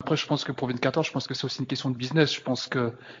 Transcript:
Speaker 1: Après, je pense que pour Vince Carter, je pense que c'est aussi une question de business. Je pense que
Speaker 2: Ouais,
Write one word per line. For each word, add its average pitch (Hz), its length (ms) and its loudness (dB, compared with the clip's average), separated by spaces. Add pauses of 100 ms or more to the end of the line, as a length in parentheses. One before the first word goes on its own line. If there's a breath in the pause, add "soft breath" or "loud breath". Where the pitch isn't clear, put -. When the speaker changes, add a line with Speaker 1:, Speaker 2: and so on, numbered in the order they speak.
Speaker 1:
Après, - 160 0
je - 100 0
pense 147 180 0
que 143 80 -4
pour 127 160 -2
Vince 123 120 -2
Carter, 135 240 2
je - 80 -2
pense 135 140 -2
que - 60 -4
c'est 131 140 -4
aussi - 140 -4
une 127 60 -2
question 139 220 -2
de 127 80 0
business. 135 380 4
Je - 80 -6
pense 127 240 -2
que - 120 0
Speaker 2:
Ouais, 120 140 2 (280 loud breath)